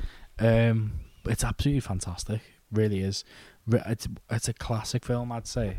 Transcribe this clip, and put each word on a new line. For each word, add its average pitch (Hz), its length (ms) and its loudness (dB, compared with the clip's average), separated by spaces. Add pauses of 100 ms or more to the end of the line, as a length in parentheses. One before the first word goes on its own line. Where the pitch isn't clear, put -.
(400)
Um, 113 540 4 (320)
it's 117 180 0
absolutely 131 380 2
fantastic. 95 580 -4 (320)
Really 104 300 2
is. 98 240 -2 (420)
Re-, 113 180 4
it's, 113 220 -4 (220)
it's 113 180 -2
a 117 60 -2
classic - 500 -4
film, 120 280 -2
I'd 117 160 -6
say, 101 320 -2